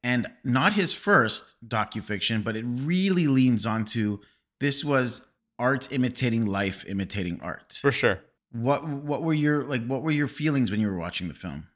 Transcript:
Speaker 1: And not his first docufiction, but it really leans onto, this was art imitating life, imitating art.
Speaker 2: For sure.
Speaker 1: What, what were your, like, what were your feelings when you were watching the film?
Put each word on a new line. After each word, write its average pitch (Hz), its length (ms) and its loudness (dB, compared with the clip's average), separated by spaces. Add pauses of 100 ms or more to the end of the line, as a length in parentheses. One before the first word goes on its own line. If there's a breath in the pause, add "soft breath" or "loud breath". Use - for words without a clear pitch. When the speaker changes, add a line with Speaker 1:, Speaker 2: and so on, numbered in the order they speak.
Speaker 1:
And 123 240 0 (180)
not 139 300 2
his 185 180 2
first - 640 2 (100)
docufiction, 107 800 -2
but 107 120 -2
it 113 100 -6
really 175 600 2
leans 127 400 4
onto, 110 520 -2 (420 soft breath)
this 139 240 0
was 127 420 0 (320)
art 127 320 0
imitating 123 560 0
life, 98 400 -2
imitating 95 560 -4
art. - 400 -10
Speaker 2:
For 139 80 4
sure. 107 300 2 (320)
Speaker 1:
What, 131 340 0
what 143 360 -4
were 160 120 0
your, 147 300 2
like, 127 220 -4
what 127 160 -2
were 156 80 -2
your 147 180 2
feelings 139 420 0
when 107 100 0
you 104 80 2
were 92 100 -2
watching 85 300 -6
the 71 60 -8
film? 78 420 -10